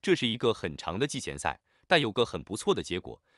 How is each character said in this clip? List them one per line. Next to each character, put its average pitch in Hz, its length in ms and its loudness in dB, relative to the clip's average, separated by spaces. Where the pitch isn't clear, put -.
：“这 185 140 6
是 127 100 0
一 117 100 0
个 120 160 4
很 80 240 -4
长 87 220 -6
的 143 80 0
季 - 140 -8
前 71 180 -8
赛， - 220 -4
但 170 140 6
有 113 100 2
个 117 140 2
很 85 180 -4
不 98 140 -8
错 196 180 0
的 95 80 0
结 87 160 -4
果。 - 240 -10